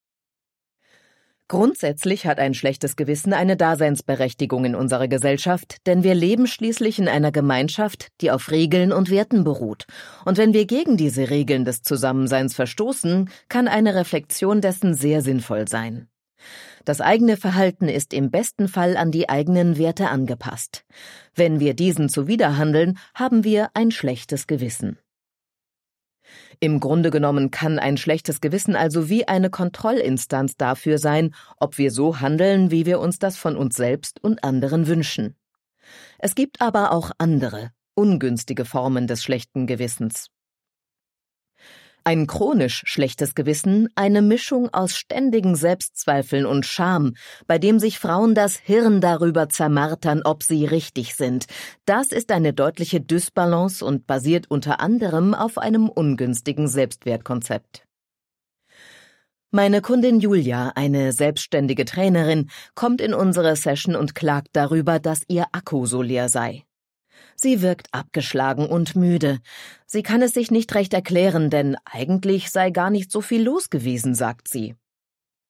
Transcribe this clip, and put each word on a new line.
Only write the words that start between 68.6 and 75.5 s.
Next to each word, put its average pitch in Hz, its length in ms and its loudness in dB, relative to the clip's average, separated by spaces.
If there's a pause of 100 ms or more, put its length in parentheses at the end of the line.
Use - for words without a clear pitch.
und 170 300 -2
müde. 160 420 2 (460)
Sie 208 180 -6
kann 226 180 0
es 247 120 2
sich 233 180 -2
nicht 226 240 0
recht 202 180 -2
erklären, 175 560 2
denn 143 360 0
eigentlich 190 680 -2
sei 185 180 2
gar 180 200 -2
nicht 196 220 -2
so 208 100 -2
viel 226 220 0
los 294 260 -2
gewesen, 123 440 -2
sagt 117 360 -6
sie. 113 260 -8 (760)